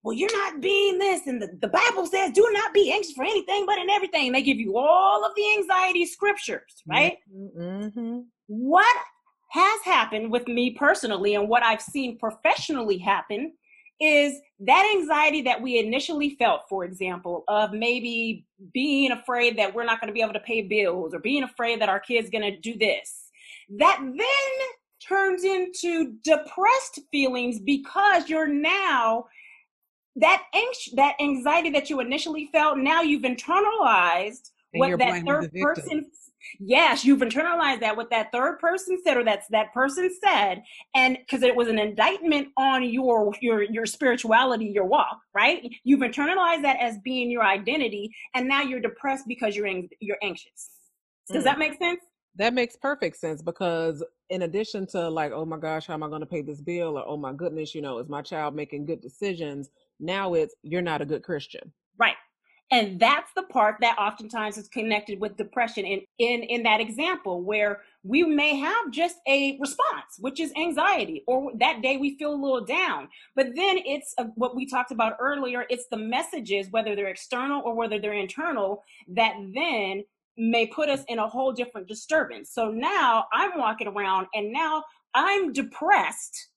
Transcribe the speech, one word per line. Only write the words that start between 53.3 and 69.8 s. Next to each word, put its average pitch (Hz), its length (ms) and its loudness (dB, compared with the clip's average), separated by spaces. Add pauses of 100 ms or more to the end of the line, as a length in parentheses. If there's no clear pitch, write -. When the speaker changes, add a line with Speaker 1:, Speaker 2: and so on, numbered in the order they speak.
Speaker 2:
because 165 600 -2 (260)
in 185 140 -4
addition 196 440 -6
to, 170 220 -4
like, 151 220 -4
"Oh 147 140 -6
my 160 120 -8
gosh, 156 300 -6
how 160 80 -8
am 156 80 -6
I 151 60 -8
gonna 151 180 -10
pay 156 160 -8
this 147 180 -12
bill?" 165 380 -6
or, - 80 -8
"Oh 147 100 -8
my 135 160 -8
goodness, 156 400 -8
you 156 80 -10
know, 135 160 -8
is 127 120 -10
my 143 120 -8
child 151 320 -6
making 147 320 -10
good 160 160 -6
decisions?" 147 680 -8 (280)
Now 185 360 -4
it's, 151 260 0
"You're 175 220 -4
not 156 180 -2
a 147 40 -4
good 143 180 -6
Christian." - 500 -10 (240)
Speaker 1:
Right. - 180 2 (540)
And 208 300 0
that's 269 340 4
the 381 100 -4
part 214 360 0
that 233 180 2
oftentimes 214 600 -6
is 214 100 -16
connected 208 540 -4
with 208 160 -8
depression 220 480 -4
in, 196 160 -4 (180)
in, 240 240 0
in 233 200 -4
that 220 180 2
example, 226 600 -4
where 208 400 -2 (220)
we 262 200 2
may 302 340 2
have 349 340 -2
just 330 240 -2 (120)
a 277 300 2
response, - 640 -4